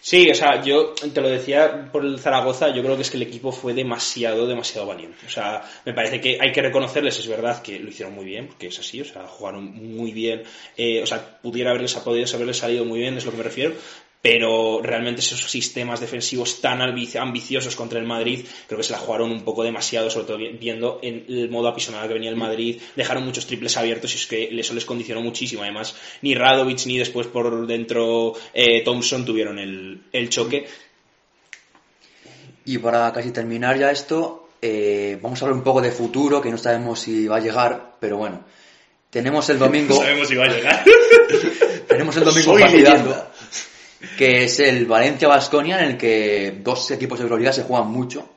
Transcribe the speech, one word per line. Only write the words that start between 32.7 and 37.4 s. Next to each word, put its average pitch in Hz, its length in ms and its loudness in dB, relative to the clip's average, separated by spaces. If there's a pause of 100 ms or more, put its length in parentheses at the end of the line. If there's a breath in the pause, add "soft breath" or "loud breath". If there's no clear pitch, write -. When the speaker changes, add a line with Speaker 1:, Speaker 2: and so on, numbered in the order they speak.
Speaker 2:
para 117 340 2
casi 123 180 -6
terminar 120 480 -6
ya 139 120 2
esto, 160 580 -4 (120)
eh, 104 600 -2
vamos 123 180 -6
a 131 40 -4
hablar 135 140 0
un 127 60 -8
poco 131 160 4
de 120 120 0
futuro, 135 480 0
que 117 100 -4
no 113 80 -4
sabemos 117 400 -2
si 110 300 -2
va 107 80 0
a 113 40 2